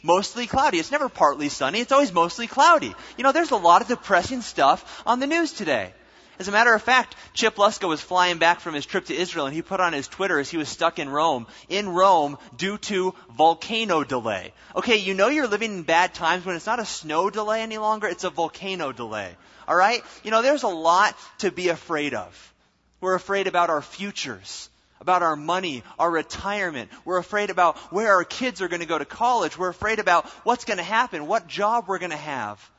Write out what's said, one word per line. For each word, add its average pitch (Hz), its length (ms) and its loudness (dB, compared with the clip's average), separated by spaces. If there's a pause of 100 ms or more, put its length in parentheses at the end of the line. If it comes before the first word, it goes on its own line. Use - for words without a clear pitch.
mostly 196 440 0
cloudy." 262 340 2
It's 160 100 -6
never 285 180 0
partly 147 400 2
sunny. 143 320 -2
It's 240 120 -2
always 269 200 4
mostly 175 360 0
cloudy. 277 460 4 (220)
You 233 80 -4
know, 269 80 4
there's 311 200 0
a 247 40 4
lot 175 240 6
of 233 80 -2
depressing 233 540 0
stuff - 640 0
on 247 140 2
the 269 80 -2
news 330 240 0
today. 120 420 -4 (460)
As 185 60 -10
a 202 60 -4
matter 226 200 6
of 208 120 2
fact, 247 320 0 (180)
Chip 220 220 0
Lusko 202 320 2
was 156 120 -2
flying 180 380 2
back 170 220 4
from 170 120 -8
his 143 140 -6
trip 185 200 -4
to 139 100 -6
Israel, 170 300 -4
and 139 100 -6
he 165 40 -2
put 185 200 -4
on 175 120 2
his 143 140 -4
Twitter 185 320 -2
as 139 100 -2
he 170 80 -10
was 151 120 -4
stuck 170 320 -2
in 143 80 -6
Rome, 139 400 0 (200)
"In 202 200 -4
Rome 170 500 4 (160)
due 190 240 -6
to 185 340 -2 (160)
volcano 160 760 0
delay." 110 480 -6 (240)
Okay, 220 220 2
you 190 160 -4
know 190 120 4
you're 285 220 0
living 214 240 -4
in 185 100 -8
bad 170 320 2
times 175 320 -2
when 185 80 -4
it's 165 120 -10
not 233 120 -2
a 220 60 -6
snow 160 440 -4
delay 214 340 -4
any 220 160 -8
longer, 214 280 -4
it's 175 160 -8
a 185 80 -4
volcano 170 600 -6
delay. 107 440 -10 (300)
All 151 80 0
right? 202 300 2 (180)
You 208 80 -10
know, 220 120 2
there's 277 200 2
a 247 60 0
lot 175 500 2 (200)
to 196 120 -2
be 175 200 -2
afraid 147 440 -4
of. 98 400 -12 (460)
We're 185 160 0
afraid 190 320 -4
about 175 200 2
our 156 140 0
futures, 143 840 -12 (320)
about 175 240 2
our 160 100 2
money, 156 480 -4 (160)
our 165 100 2
retirement. 165 840 -4 (120)
We're 180 140 -2
afraid 208 320 -2
about 175 260 2 (160)
where 208 220 4
our 180 100 4
kids 165 380 -6
are 180 60 -2
gonna 170 180 -6
go 160 100 -2
to 147 80 -4
college. 226 540 -2
We're 180 120 -2
afraid 214 280 -4
about 180 260 4 (200)
what's 240 200 0
gonna 185 200 -4
happen, 196 420 -2
what 175 220 -2
job 208 400 -2
we're 190 100 -2
gonna 170 180 -8
have, 131 440 -8 (180)